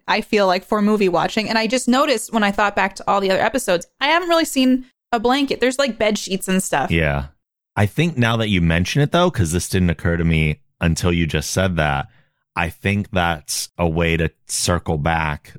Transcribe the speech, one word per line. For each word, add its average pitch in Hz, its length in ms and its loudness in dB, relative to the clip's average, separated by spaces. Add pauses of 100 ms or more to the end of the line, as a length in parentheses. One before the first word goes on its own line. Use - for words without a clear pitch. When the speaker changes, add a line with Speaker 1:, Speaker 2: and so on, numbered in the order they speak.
Speaker 1:
I 190 140 0
feel 202 260 2
like, 185 180 0
for 214 160 0
movie 202 280 2
watching. 175 400 -2
And 226 80 -2
I 220 100 0
just 247 200 -2
noticed 254 460 0
when 220 100 0
I 202 80 2
thought 202 240 0
back 196 200 -2
to - 120 -16
all 202 140 2
the 190 80 0
other 190 120 2
episodes, 208 440 0 (140)
I 269 80 0
haven't 339 220 0
really 330 160 2
seen 254 400 0 (260)
a 233 80 0
blanket. 262 400 0
There's, 254 180 0
like, 277 220 -2
bed 214 180 0
sheets - 300 -6
and 185 160 0
stuff. - 260 -2
Speaker 2:
Yeah. 71 380 0 (480)
I 101 100 2
think 151 320 -2
now 117 200 2
that 110 120 0
you 92 120 2
mention 85 400 2
it, 147 100 0
though, 175 180 2
'cause 85 220 0
this 87 180 -2
didn't 90 220 2
occur 85 260 -2
to 85 60 -2
me 80 380 2 (200)
until 85 320 0
you 85 140 0
just 76 240 -4
said 92 240 0
that, 71 320 0 (480)
I 85 140 -2
think 101 420 -4
that's 85 680 -2
a 87 100 0
way 82 300 0
to 82 140 -2 (160)
circle 85 500 -2
back 78 600 -4